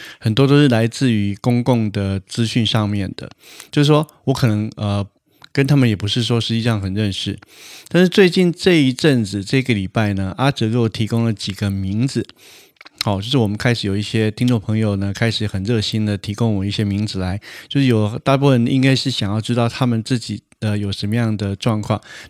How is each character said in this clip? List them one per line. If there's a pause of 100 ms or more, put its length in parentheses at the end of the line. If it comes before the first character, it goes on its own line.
(200)
很
多
都
是
来
自
于
公
共
的
资
讯
上
面
的。 (400)
就
是
说 (180)
我
可
能，
呃， (440)
跟
他
们
也
不
是
说
实
际
上
很
认
识， (500)
但
是
最
近
这
一
阵
子，
这
个
礼
拜
呢，
阿
哲
给
我
提
供
了
几
个
名
字。 (760)
好，
就
是
我
们
开
始
有
一
些
听
众
朋
友
呢，
开
始
很
热
心
的
提
供
我
一
些
名
字
来， (260)
就
是
有
大
部
分
应
该
是
想
要
知
道
他
们
自
己， (200)
呃，
有
什
么
样
的
状
况。 (300)